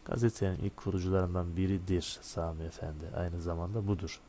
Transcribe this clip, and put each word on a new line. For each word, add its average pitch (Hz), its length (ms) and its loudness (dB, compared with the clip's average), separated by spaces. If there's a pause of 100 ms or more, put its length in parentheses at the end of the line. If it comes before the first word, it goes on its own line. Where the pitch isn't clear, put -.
Gazetenin 104 520 2
ilk 98 200 -2
kurucularından 90 800 2
biridir 92 640 2
Sami 82 400 -4
Efendi. 80 420 -6 (120)
Aynı 87 240 -2
zamanda 87 460 -2
budur. 92 420 -2